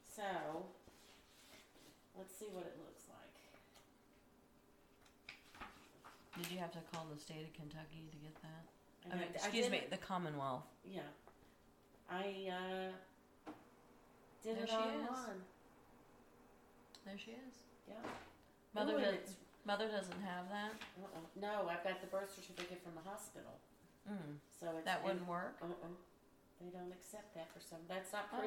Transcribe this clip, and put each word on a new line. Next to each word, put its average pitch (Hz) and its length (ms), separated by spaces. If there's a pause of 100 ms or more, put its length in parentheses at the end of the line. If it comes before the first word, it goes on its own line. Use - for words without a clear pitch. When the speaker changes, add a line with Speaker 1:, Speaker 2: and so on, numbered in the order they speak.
Speaker 1:
So, 175 560 (1500)
let's 185 180
see 214 160
what 180 140
it - 160
looks - 240
like. - 140 (3250)
Speaker 2:
Did 170 80
you 180 100
have 170 120
to 170 80 (160)
call 160 180
the 147 60
state 156 240
of 156 100
Kentucky 156 560
to 156 140
get 156 180
that? 160 220 (400)
Speaker 1:
I 175 80
Speaker 2:
I 175 80
mean, 170 80
Speaker 1:
had 175 80
to, - 80
I - 80
Speaker 2:
excuse 214 180
me, 196 140
Speaker 1:
did - 80
it. - 0
Speaker 2:
the 190 80
Commonwealth. 147 640 (240)
Speaker 1:
Yeah. 185 140 (1080)
I, 190 380
uh, 185 1040 (880)
did 220 140
Speaker 2:
There 226 80
Speaker 1:
it 226 60
Speaker 2:
she 220 100
is. - 0
Speaker 1:
online. 226 640 (1600)
Speaker 2:
There 196 140
she 226 160
is. 254 200 (320)
Speaker 1:
Yeah. 214 120 (760)
Speaker 2:
Mother 214 200
Speaker 1:
Ooh, 285 100
and - 80
Speaker 2:
does, 185 40
Speaker 1:
it's - 180 (340)
Speaker 2:
Mother 208 240
doesn't 185 320
have 180 320
that? 208 160 (320)
Speaker 1:
Uh-uh. 165 160 (160)
No, 202 340
I've 170 140
got 185 160
the 185 80
birth 196 260
certificate 180 480
from 170 140
the 165 120
hospital. - 520 (500)
Speaker 2:
Mm. 151 300 (180)
Speaker 1:
So 175 100 (100)
it's 160 80
Speaker 2:
That 180 180
wouldn't 185 200
Speaker 1:
in 180 40
Speaker 2:
work? 175 340
Speaker 1:
Uh-uh. 170 300 (720)
They 180 140
don't 180 160
accept 208 400
that 160 180
for - 80
some, 170 200 (100)
that's 185 240
not 208 160
proof 226 180